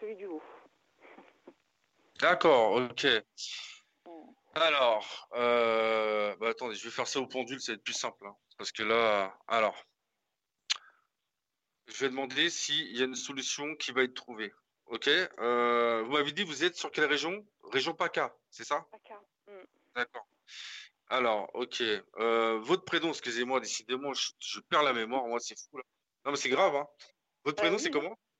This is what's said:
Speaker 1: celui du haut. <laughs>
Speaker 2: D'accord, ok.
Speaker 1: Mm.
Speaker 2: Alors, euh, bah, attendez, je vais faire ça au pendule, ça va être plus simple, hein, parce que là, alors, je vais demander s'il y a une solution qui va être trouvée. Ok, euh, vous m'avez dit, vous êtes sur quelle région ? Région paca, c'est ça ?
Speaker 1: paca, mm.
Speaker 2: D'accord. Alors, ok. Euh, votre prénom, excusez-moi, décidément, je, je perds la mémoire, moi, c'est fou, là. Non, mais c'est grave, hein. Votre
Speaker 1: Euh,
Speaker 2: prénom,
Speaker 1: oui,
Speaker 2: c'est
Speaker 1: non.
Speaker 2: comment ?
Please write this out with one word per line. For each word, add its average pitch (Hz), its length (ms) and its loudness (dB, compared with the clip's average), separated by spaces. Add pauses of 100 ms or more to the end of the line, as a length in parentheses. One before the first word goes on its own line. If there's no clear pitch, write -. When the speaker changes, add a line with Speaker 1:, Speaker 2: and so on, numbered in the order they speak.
Speaker 1:
celui 214 160 -10
du 190 80 -14
haut. 160 180 -10 (560)
<laughs> - 1200 -20
Speaker 2:
D'accord, 147 540 6
ok. 123 320 0 (1000)
Speaker 1:
Mm. 175 40 -20 (460)
Speaker 2:
Alors, 139 760 2
euh, 110 1000 2
bah, 110 140 -2
attendez, 113 260 -4
je 101 80 -12
vais 117 100 -10
faire 120 140 -2
ça - 140 -2
au 127 60 -4
pendule, 131 340 -6
ça - 100 -6
va 107 60 -6
être - 60 -20
plus - 100 -6
simple, 110 340 -8
hein, 101 80 -16 (220)
parce 101 160 -10
que 110 100 -6
là, 107 500 2 (140)
alors, 107 280 2 (2000)
je 110 160 -16
vais 139 60 0
demander 135 400 -2
s'il 147 480 -6
y 127 40 -2
a 131 40 4
une 131 100 -6
solution 143 600 -6
qui 147 180 -6
va 127 100 2
être 127 100 -2
trouvée. 110 400 -12 (340)
Ok, 113 200 -4
euh, 120 960 2
vous 120 80 -6
m'avez 147 220 0
dit, 190 100 -2
vous 156 220 -2
êtes 175 100 -2
sur - 160 -8
quelle 151 140 2
région ? 151 400 -2 (180)
Région 135 300 -2
paca, 165 420 -2 (140)
c'est - 160 -16
ça ? 147 260 -4
Speaker 1:
paca, - 300 -20 (260)
mm. 208 40 -20 (440)
Speaker 2:
D'accord. 120 320 -8 (800)
Alors, 113 460 0
ok. 123 280 -6
Euh, 113 800 2
votre 143 240 0
prénom, 165 260 -2
excusez-moi, 123 520 -2
décidément, 131 520 -6
je, - 260 -4
je - 200 -10
perds 151 240 2
la 139 100 4
mémoire, 120 340 -2
moi, 117 120 -2
c'est - 180 -10
fou, - 200 -18
là. 127 60 -12 (420)
Non, 139 60 -2
mais 143 60 -2
c'est 139 120 -2
grave, 151 260 6
hein. 143 120 0 (580)
Votre 151 140 0
Speaker 1:
Euh, - 40 0
Speaker 2:
prénom, 202 140 4
Speaker 1:
oui, 277 60 -4
Speaker 2:
c'est 339 60 -2
Speaker 1:
non. 151 120 2
Speaker 2:
comment ? 190 180 -8 (200)